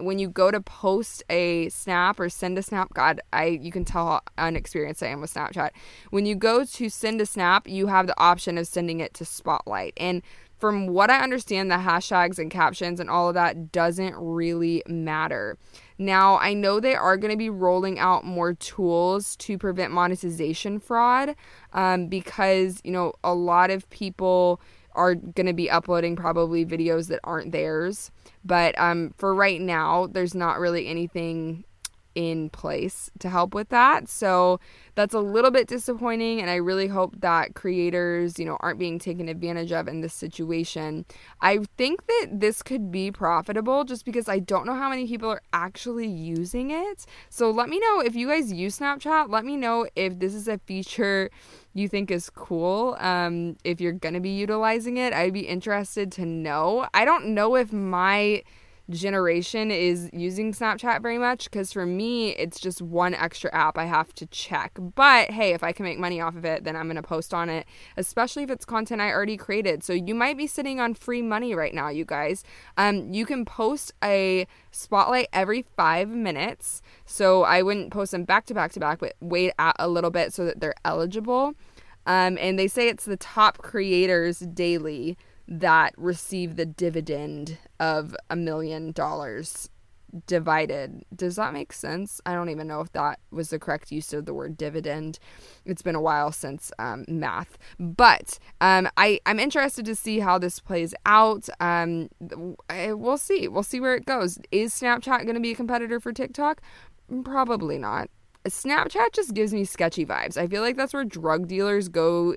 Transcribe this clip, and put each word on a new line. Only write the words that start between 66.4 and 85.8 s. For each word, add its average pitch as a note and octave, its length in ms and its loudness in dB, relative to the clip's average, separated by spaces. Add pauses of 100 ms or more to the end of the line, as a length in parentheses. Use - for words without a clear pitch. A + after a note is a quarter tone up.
it, D#3+ 200 -2
then D#3+ 120 -6
I'm D#3+ 120 -6
gonna D#3+ 140 -6
post D#3+ 300 -6
on E3+ 160 -2
it, D#3+ 180 -6 (300)
especially A#3+ 460 -2
if C4+ 80 -6
it's B3 140 -6
content A3+ 360 -4
I G#3 120 0
already G#3 240 0
created. G3 460 -2
So F#3 100 -4
you F3+ 220 -2
might C4 220 0
be D4 100 -4
sitting C4+ 340 -4
on A#3 140 0
free A#3+ 280 -4
money A3+ 320 -2
right D#3+ 200 -2
now, D3 140 -4
you D3+ 160 -4
guys. D3 400 -2 (320)
Um, G3 360 2
you G#3+ 120 -2
can B3+ 200 -4
post A#3+ 480 -4 (120)
a F#3+ 420 2 (240)
spotlight - 640 2
every G3+ 300 0 (140)
five F3 320 2
minutes. G3+ 720 -6 (240)
So F#3 360 6
I F3+ 200 6
wouldn't G3 300 -2
post G3 200 -4
them F3 120 -4
back G3 220 2
to A#3 80 -10
back F3 180 -2
to F#3+ 80 -10
back, D#3 180 -2
but - 220 -6
wait F3 380 0
a, E3 200 4
a F3 100 0
little E3+ 220 0
bit E3+ 220 0
so F3+ 120 -4
that - 160 -4
they're D3+ 140 -4 (100)
eligible. A3 680 -2 (520)
Um, F#3 340 2
and F#3+ 180 0
they F#3+ 100 2
say A#3+ 200 2
it's - 160 -4
the G3+ 120 -6
top - 420 4
creators F3+ 800 2
daily E3+ 800 -2 (280)
that D#3+ 500 4